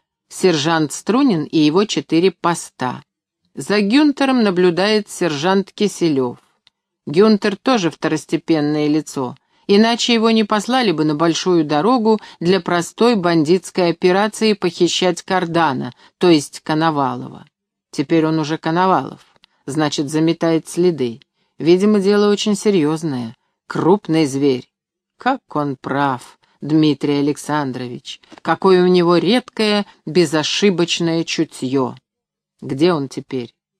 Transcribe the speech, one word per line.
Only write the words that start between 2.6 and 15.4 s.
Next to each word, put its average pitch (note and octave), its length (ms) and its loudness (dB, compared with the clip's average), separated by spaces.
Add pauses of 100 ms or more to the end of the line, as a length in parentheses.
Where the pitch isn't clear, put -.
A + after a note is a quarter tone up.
За G3 260 -2
Гюнтером C4+ 600 2
наблюдает F#3+ 680 2
сержант F3 640 -2
Киселёв. C#3 640 -2 (680)
Гюнтер G3+ 500 2
тоже G3+ 340 0
второстепенное D3+ 960 -2
лицо, C#3+ 480 -4 (300)
иначе A3+ 460 2
его A3+ 180 2
не A3 140 2
послали G#3+ 480 0
бы D3+ 140 0
на D3+ 80 0
большую E3 500 0
дорогу G#3+ 560 0 (200)
для F3+ 200 2
простой F3 560 0
бандитской E3+ 720 0
операции G3+ 640 0
похищать F3+ 720 -2
Кардана, D#3+ 720 -2 (240)